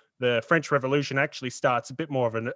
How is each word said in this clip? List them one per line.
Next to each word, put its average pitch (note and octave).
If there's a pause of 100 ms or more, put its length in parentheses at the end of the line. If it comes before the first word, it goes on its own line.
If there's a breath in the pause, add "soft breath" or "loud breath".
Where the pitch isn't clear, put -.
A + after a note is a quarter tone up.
(200 soft breath)
the A#2+
French E3
Revolution C#3
actually C3+
starts B2+
a -
bit D#3
more B2+
of A2
an, A#2